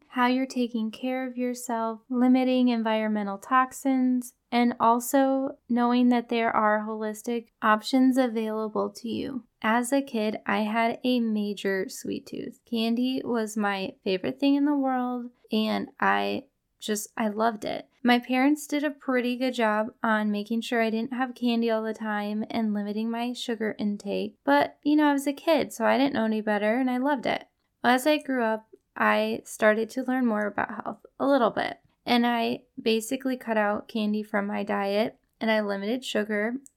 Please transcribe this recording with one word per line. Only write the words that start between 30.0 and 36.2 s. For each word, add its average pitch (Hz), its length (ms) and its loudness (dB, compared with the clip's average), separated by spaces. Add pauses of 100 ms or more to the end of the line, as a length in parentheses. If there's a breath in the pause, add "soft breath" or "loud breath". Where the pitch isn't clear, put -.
learn 254 220 0
more 214 200 0
about 208 380 -4
health - 200 -10 (140)
a 240 80 0
little 262 240 4
bit. - 280 -4 (280)
And 240 180 4
I 240 360 -2 (200)
basically 247 560 -2
cut 226 200 -6
out 208 320 0
candy 214 340 -2
from 202 240 -4
my 208 160 -4
diet, 202 540 -2 (240)
and 220 100 0
I 220 100 4
limited 208 440 -4
sugar, 214 500 -2 (220)